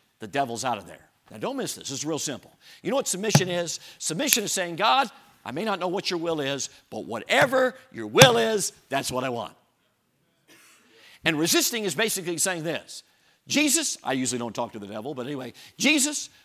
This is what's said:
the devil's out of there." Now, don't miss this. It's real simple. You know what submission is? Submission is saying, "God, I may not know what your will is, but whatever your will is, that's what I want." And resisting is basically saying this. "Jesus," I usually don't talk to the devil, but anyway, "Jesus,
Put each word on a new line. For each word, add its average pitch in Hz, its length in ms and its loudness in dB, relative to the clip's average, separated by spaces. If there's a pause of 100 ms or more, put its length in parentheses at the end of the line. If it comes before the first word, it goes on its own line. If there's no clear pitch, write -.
(200)
the 113 80 -10
devil's 117 380 -2
out 120 120 0
of 90 80 -12
there." 82 240 -20 (200)
Now, 110 80 -16
don't 233 200 -4
miss 196 180 -4
this. - 160 -10
It's 135 120 -6
real 160 160 -4
simple. 120 320 -8 (300)
You - 80 -6
know 254 80 0
what - 100 -2
submission 180 420 2
is? 175 300 -2 (200)
Submission 214 440 0
is 175 80 -4
saying, 175 240 -2
"God, 233 340 2 (360)
I 110 60 -10
may 156 120 -6
not 202 160 -2
know 180 80 -2
what 180 220 -4
your 175 100 -2
will 165 220 -2
is, 139 280 -4 (200)
but 110 160 -10
whatever 247 720 2 (160)
your 110 140 -6
will 226 300 10
is, 220 360 0 (160)
that's - 220 -2
what 127 120 -2
I 131 60 0
want." 113 260 -6 (1700)
And 156 140 4
resisting 226 460 2
is 190 100 -2
basically 175 460 -2
saying 180 240 0
this. 147 400 -6 (440)
"Jesus," 285 560 2
I 131 100 -2
usually 127 260 -2
don't 117 140 -6
talk 117 180 -2
to 110 80 -12
the 101 80 -10
devil, 110 260 -8
but 127 140 -8
anyway, 131 260 -8 (240)
"Jesus, 285 520 2 (160)